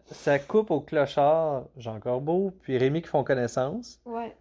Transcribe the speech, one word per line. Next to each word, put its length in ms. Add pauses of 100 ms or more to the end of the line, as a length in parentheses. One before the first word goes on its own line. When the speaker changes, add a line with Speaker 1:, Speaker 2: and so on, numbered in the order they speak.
Speaker 1:
ça 340
coupe 320
au 80
clochard 840 (100)
Jean 240
Corbeau, 520 (100)
puis 160
Rémi 240
qui 60
font 140
connaissance. 840
Speaker 2:
Ouais. 360